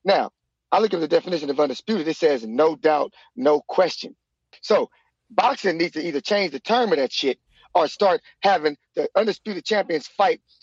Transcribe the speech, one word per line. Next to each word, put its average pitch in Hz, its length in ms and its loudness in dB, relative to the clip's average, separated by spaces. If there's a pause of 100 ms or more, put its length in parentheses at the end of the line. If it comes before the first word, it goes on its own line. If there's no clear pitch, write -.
Now, 175 260 2 (400)
I 180 100 4
look 214 140 0
at 170 60 -4
the 156 80 -4
definition 160 420 -2
of 131 100 -2
undisputed. 151 480 -2
It 160 80 -4
says 139 300 0
no 143 300 0
doubt, 151 360 0 (240)
no 147 260 2
question. - 520 -2 (480)
So 160 280 0 (400)
boxing 202 480 0
needs 165 140 -2
to 156 140 -8
either 143 140 -4
change 202 320 -2
the 131 80 -10
term 226 320 0
of 147 60 2
that 131 140 -2
shit 131 260 -2 (360)
or 156 140 4
start 185 320 0 (200)
having 156 360 0 (180)
the - 220 -4
undisputed 202 480 -4
champions 175 420 -2
fight 190 340 0 (220)